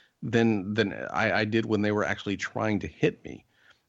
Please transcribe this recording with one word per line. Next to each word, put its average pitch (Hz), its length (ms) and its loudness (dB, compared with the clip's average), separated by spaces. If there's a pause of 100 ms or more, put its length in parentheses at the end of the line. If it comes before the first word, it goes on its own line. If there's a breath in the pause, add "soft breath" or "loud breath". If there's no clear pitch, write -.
(240 soft breath)
than, 110 520 2
than 104 180 2 (200)
I, 101 280 2
I 110 40 2
did 113 220 0
when 107 160 2
they 104 100 2
were 104 120 0
actually 98 320 -4
trying 107 440 -2
to - 80 -6
hit - 360 -2
me. - 200 -14 (440 soft breath)